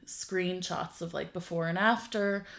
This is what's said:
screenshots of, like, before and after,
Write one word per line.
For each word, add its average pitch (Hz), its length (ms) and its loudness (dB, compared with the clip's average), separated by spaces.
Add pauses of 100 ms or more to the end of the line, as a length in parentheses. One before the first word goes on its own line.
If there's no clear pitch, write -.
screenshots 180 960 -2
of, 170 140 -6
like, 147 180 -4
before 170 360 -2
and 175 100 0
after, 202 680 4 (140)